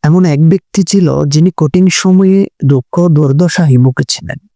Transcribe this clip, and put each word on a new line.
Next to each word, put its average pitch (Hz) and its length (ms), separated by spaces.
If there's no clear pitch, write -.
এমন 175 220
এক 147 240
ব্যক্তি 190 340
ছিল, 185 240
যিনি 151 320
কঠিন 180 320
সময়ে 190 500
দুঃখ 135 280
দুর্দশায় 151 680
ভুগেছিলেন। 127 640